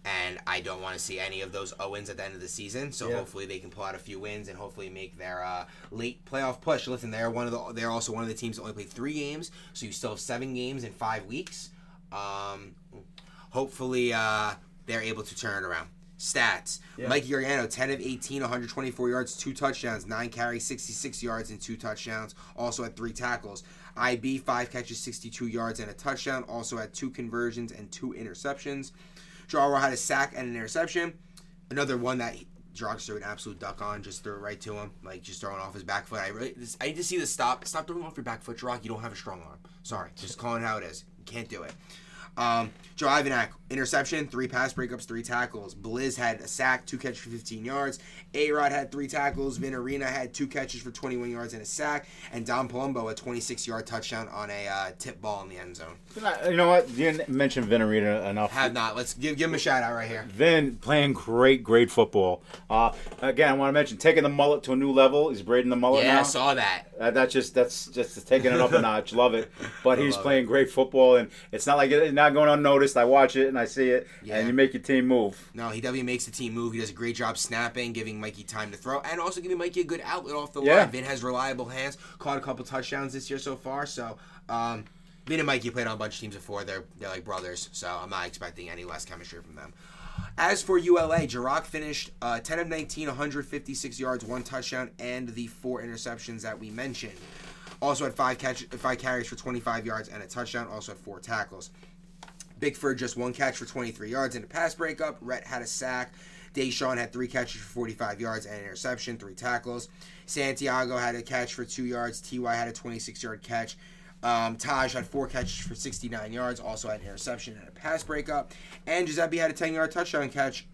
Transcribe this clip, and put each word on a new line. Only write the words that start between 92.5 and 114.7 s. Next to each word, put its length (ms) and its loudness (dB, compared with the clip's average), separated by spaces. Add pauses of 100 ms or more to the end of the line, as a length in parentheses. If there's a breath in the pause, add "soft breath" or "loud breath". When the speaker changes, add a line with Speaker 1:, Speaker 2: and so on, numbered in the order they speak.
Speaker 1:
of 100 -2
nineteen, 400 -4
a 60 -4
hundred 320 -4
fifty-six 540 -8
yards, 240 -2
one 180 -4
touchdown, 560 -6
and 320 -6
the 160 -6
four 340 -6
interceptions 600 -10
that 160 -8
we 120 -12
mentioned. 440 -8 (680 loud breath)
Also 240 2
had 100 -4
five 240 2
catch-, 260 -4
five 340 -2
carries 300 -2
for 80 -10
twenty-five 500 -4
yards 240 -6
and 120 -12
a 40 -14
touchdown. 420 -6
Also 240 -10
had 80 -16
four 200 -14
tackles. 500 -6 (880 soft breath)
Bickford 400 0
just 180 -4
one 160 -2
catch 240 0
for 80 -8
twenty-three 460 -6
yards 260 -2
and 80 -8
a 40 -18
pass 260 -2
breakup. 480 -4
Rhett 240 -6
had 160 -6
a 40 -8
sack. 460 -4 (400 loud breath)
Deshaun 460 0
had 160 -4
three 140 -4
catches 340 -4
for 60 -16
forty-five 520 -6
yards 240 -4
and 120 -12
an 80 -12
interception, 520 -6
three 180 -14
tackles. 540 -4 (380 loud breath)
Santiago 720 0
had 160 0
a 80 -6
catch 320 -4
for 100 -6
two 200 -6
yards. 360 -4
T 180 -8
Y 160 0
had 140 -2
a 40 -8
twenty-six 500 -10
yard 200 -8
catch. 360 -6 (440 soft breath)
Um, 340 2
Taj 360 0